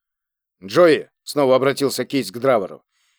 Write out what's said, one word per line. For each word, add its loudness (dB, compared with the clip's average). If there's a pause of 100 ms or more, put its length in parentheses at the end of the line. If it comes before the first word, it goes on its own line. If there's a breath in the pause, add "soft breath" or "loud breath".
(640)
«Джои», 2 (120)
снова 0
обратился -2
Кейс -4
к -14
Дравору, -2 (340)